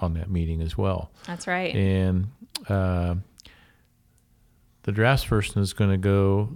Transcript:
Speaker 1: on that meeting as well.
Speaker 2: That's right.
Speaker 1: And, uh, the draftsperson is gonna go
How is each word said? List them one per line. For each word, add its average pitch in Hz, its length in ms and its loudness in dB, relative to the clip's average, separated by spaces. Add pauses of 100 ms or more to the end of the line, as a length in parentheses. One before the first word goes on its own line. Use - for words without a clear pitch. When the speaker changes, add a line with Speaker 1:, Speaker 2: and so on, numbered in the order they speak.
Speaker 1:
on 85 140 -2
that 85 160 -6
meeting 82 320 -2
as 80 160 -4
well. 92 320 -2 (160)
Speaker 2:
That's 170 200 -10
right. 185 280 -2
Speaker 1:
And, 95 540 2 (400)
uh, 90 480 0 (1700)
the 104 80 -2
draftsperson 110 640 2
is 98 160 0
gonna 98 240 2
go 98 560 2